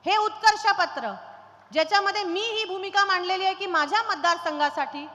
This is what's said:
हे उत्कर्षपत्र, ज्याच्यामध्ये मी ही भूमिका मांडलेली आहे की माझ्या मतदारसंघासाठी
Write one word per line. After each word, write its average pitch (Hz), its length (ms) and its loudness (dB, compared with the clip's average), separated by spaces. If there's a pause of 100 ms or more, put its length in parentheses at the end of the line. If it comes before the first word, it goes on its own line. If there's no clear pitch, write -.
हे 392 120 4
उत्कर्षपत्र, 403 920 2 (600)
ज्याच्यामध्ये 392 520 2
मी 359 180 -2
ही 440 240 -2
भूमिका 392 400 0
मांडलेली 370 400 0
आहे 381 80 2
की 381 140 -6
माझ्या 339 360 0
मतदारसंघासाठी 302 1120 -2